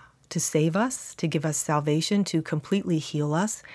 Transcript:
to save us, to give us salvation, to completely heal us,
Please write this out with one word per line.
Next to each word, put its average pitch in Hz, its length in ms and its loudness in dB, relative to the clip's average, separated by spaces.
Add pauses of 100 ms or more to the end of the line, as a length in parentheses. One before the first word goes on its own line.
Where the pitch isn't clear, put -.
(300)
to 170 100 -2
save 160 360 2
us, 240 400 -2
to 175 120 -2
give 147 180 0
us 151 120 -2
salvation, 156 680 2
to 165 180 -2
completely 170 560 0
heal 147 340 -2
us, 190 300 -2 (120)